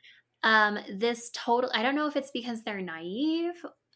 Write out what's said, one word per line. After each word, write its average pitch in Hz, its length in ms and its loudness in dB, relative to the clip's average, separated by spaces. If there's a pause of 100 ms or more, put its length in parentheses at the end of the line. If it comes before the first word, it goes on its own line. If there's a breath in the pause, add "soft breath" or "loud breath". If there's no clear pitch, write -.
(420 soft breath)
Um, 214 360 4 (120)
this 233 440 2
total, 247 400 2
I 220 80 2
don't 262 140 2
know 302 100 0
if 294 100 -4
it's 269 140 -2
because 233 320 -6
they're 202 180 -6
naive, 220 720 -2 (440)